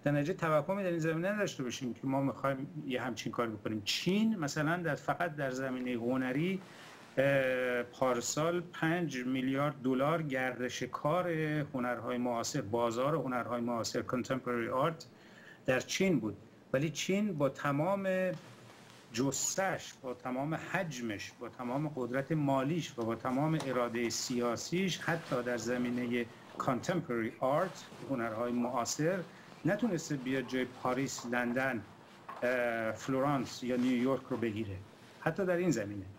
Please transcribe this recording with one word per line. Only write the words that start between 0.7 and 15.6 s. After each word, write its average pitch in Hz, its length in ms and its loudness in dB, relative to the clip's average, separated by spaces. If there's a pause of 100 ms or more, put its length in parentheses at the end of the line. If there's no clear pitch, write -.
در 185 60 2
این 170 100 0
زمینه 165 320 0
نداشته 202 320 -2
باشیم 120 300 -4
که - 140 -6
ما 135 140 2
می‌خوایم 139 680 -2
یه 123 140 -2
همچین 120 300 -4
کاری 117 200 0
بکنیم. 107 340 -4
چین 214 500 2
مثلاً 175 420 0
در، 165 180 0
فقط 151 400 -2
در 139 160 -2
زمینه 127 420 -4
هنری، 131 680 0 (580)
اه، 127 680 4
پارسال 131 760 2
پنج 165 640 0
میلیارد 135 580 2
دلار 135 380 4
گردش 127 640 -2
کار 170 460 0 (440)
هنرهای 123 440 -2
معاصر، 120 440 0
بازار 117 540 2
هنرهای 123 460 -2
معاصر، 117 400 -2
contemporary 123 920 0
art 160 140 -10 (600)